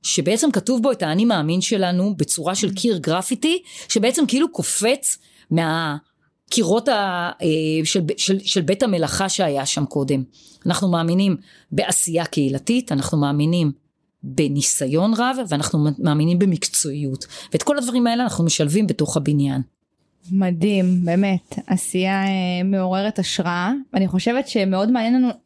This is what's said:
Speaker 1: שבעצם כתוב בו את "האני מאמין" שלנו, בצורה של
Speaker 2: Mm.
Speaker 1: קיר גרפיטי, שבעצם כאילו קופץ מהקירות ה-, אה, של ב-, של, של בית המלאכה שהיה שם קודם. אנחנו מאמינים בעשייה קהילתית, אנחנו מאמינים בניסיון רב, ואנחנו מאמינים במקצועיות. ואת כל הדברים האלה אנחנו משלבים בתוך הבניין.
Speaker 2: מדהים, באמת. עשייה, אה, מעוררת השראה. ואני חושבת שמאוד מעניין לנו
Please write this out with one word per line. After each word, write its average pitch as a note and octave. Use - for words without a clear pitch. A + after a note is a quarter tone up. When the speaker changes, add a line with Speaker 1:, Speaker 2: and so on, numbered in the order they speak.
Speaker 1:
שבעצם G3+
כתוב A3+
בו C4
את A3
"האני E3+
מאמין" F3
שלנו, F#3+
בצורה D#3+
של G3
Speaker 2:
Mm. G3
Speaker 1:
קיר F#3+
גרפיטי, G#3
שבעצם B3+
כאילו D4
קופץ -
מהקירות E3
ה-, F#3+
אה, F3+
של F#3+
ב-, D#3
של, G3
של G3
בית F#3
המלאכה F#3+
שהיה C#3+
שם -
קודם. C#3
אנחנו F3+
מאמינים E3+
בעשייה E3
קהילתית, D3+
אנחנו C#3
מאמינים D3
בניסיון C#3+
רב, B3
ואנחנו D3+
מאמינים D#3
במקצועיות. D3
ואת -
כל D4
הדברים A#3+
האלה A#3
אנחנו F#3
משלבים E3
בתוך -
הבניין. C#3
Speaker 2:
מדהים, F#3
באמת. F#3
עשייה, F#3+
אה, G3
מעוררת F#3+
השראה. F3+
ואני F#3+
חושבת A#3
שמאוד G3
מעניין A#3+
לנו B3+